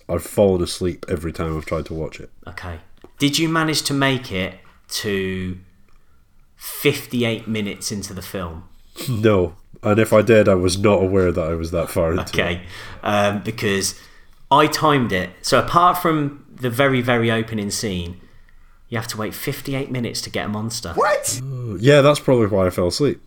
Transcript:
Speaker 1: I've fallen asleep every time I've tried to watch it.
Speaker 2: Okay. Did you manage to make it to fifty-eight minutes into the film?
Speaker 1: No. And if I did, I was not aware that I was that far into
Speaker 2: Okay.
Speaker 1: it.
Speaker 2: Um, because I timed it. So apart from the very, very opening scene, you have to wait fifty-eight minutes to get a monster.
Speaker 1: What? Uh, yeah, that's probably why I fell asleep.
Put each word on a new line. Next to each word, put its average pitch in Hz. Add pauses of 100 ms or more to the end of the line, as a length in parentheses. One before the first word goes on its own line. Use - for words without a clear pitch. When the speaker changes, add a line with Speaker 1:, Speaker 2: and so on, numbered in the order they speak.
Speaker 1:
I've 87
fallen 95
asleep 87
every 82
time 80
I've 78
tried 78
to -
watch 80
it. 78 (180)
Speaker 2:
Okay. 85 (440)
Did 143
you 160
manage 160
to -
make 135
it 92 (440)
to 92 (1000)
fifty-eight -
minutes 107
into 101
the 90
film? 85 (420)
Speaker 1:
No. 104 (260)
And 104
if 110
I 107
did, 107
I 98
was 92
not 101
aware 92
that 85
I 85
was 82
that 85
far 82
into 82
Speaker 2:
Okay. 87
Speaker 1:
it. 87 (400)
Speaker 2:
Um, 101
because 98 (540)
I 147
timed 143
it. 92 (120)
So -
apart 175
from 151 (100)
the 127
very, 131
very 120
opening 110
scene, 90 (680)
you 117
have 110
to -
wait 107
fifty-eight 139
minutes 120
to -
get 82
a -
monster. 107
Speaker 1:
What? 539
Uh, 123
yeah, 135
that's 147
probably 120
why 95
I 87
fell 92
asleep. 120